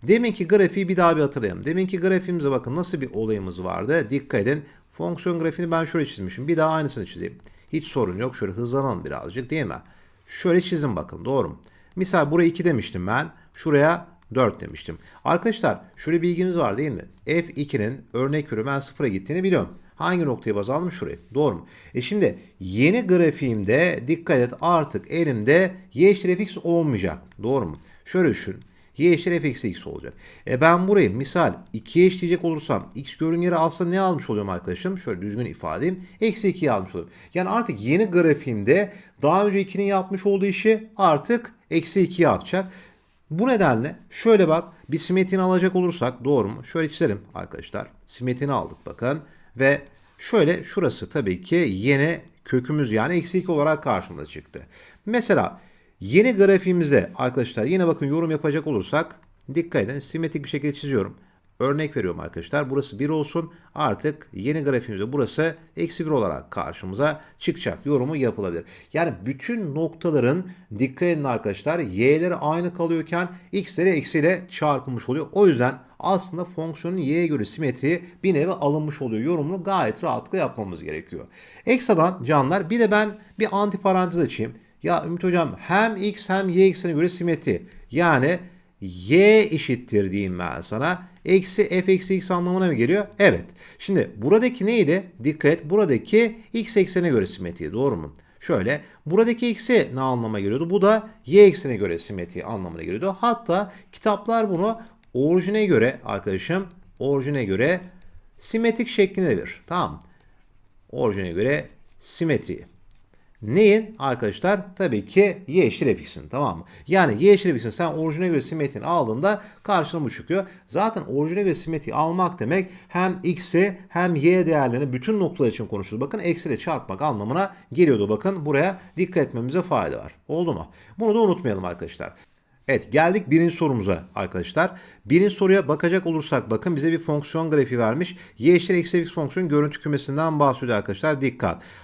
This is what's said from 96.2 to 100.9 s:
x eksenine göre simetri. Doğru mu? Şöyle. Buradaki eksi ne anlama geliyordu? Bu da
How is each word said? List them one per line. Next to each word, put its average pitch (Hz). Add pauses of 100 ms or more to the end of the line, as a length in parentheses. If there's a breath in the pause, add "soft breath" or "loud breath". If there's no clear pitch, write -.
x 226
eksenine 185
göre 110
simetri. 87
Doğru 123
mu? 73 (260 soft breath)
Şöyle. 117 (260 loud breath)
Buradaki 226
eksi 214
ne 131
anlama 117
geliyordu? 131
Bu 196
da 214 (180 loud breath)